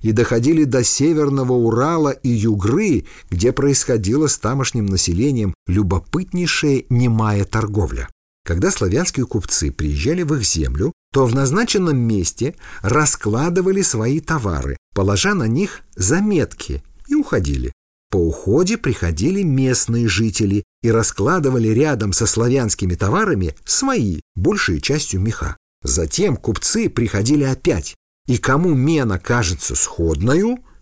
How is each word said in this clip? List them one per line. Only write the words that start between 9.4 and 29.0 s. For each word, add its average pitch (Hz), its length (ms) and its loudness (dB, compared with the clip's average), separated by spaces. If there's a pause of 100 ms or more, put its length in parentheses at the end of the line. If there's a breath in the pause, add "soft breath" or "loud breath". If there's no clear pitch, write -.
приезжали 76 500 -2
в 151 120 -2
их 120 100 -2
землю, 80 480 -2 (200)
то 135 120 4
в 120 100 2
назначенном 165 600 0
месте 113 600 -2 (260 loud breath)
раскладывали 151 1000 0
свои 123 400 0
товары, 82 560 -4 (180)
положа 101 380 0
на 139 160 0
них 147 320 -2 (140)
заметки, 147 920 -2 (240)
и 285 60 -2
уходили. 73 580 -2 (360)
По 98 100 0
уходе 135 580 0
приходили 127 680 -2
местные 127 640 0
жители 104 560 0 (200)
и 117 100 2
раскладывали 120 760 2
рядом 110 440 0
со 110 140 0
славянскими 113 680 0
товарами 107 720 0
свои, 156 560 0 (160)
большей 98 440 0
частью 135 400 -2
меха. 101 360 -4 (260)
Затем 113 540 0
купцы - 520 0
приходили 120 540 0
опять, 127 540 -2 (320)
и 123 100 2
кому 156 360 2
мена 131 440 2